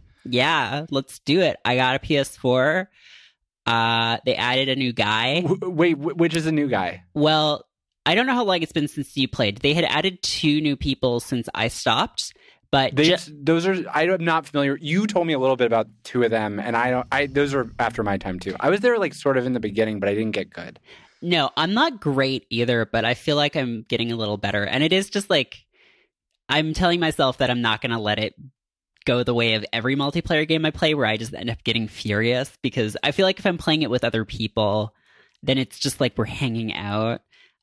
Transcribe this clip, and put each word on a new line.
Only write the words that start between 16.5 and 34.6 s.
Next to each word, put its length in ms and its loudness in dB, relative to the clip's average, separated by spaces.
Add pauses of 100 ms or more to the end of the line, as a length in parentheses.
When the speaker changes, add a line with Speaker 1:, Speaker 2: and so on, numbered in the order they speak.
Speaker 2:
and 180 -2
I 140 2
don't, 220 0
I, 140 0
those 280 0
are 240 -2
after 240 0
my 160 0
time 220 -8
too. 180 -6
I 120 2
was 100 2
there, 180 2
like, 160 -2
sort 220 0
of 100 0
in 60 -2
the 80 -2
beginning, 400 -2
but 80 0
I 60 2
didn't 180 -2
get 180 -4
good. 300 -16 (420)
Speaker 1:
No, 340 0
I'm 180 0
not 260 0
great 500 0
either, 360 0
but 180 0
I 100 0
feel 220 -2
like 200 0
I'm 320 -4
getting 220 -2
a 60 -4
little 220 -2
better. 260 -2
And 180 0
it 100 2
is 180 0
just, 200 -4
like, 280 0 (880)
I'm 240 0
telling 260 2
myself 400 0
that 120 2
I'm 120 0
not 180 0
gonna 200 -2
let 180 0
it 160 -4 (720)
go 160 2
the 120 0
way 200 4
of 180 -2
every 240 0
multiplayer 500 0
game 200 2
I 40 0
play 240 0
where 120 2
I 100 2
just 160 -6
end 160 -8
up 160 -6
getting 240 0
furious, 640 0 (100)
because 400 -2
I 100 0
feel 140 2
like 120 0
if 80 -2
I'm 120 0
playing 240 0
it 80 -2
with 140 0
other 220 0
people, 680 -2 (480)